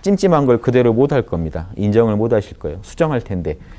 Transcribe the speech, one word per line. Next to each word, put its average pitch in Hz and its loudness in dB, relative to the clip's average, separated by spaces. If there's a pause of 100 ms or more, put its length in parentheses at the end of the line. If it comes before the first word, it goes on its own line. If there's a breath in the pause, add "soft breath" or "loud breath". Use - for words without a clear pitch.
찜찜한 180 2
걸 120 4
그대로 120 2
못 135 2
할 131 0
겁니다. 82 -6
인정을 107 2
못 113 0
하실 104 -2
거예요. 80 -10
수정할 156 -4
텐데. 82 -6 (200 loud breath)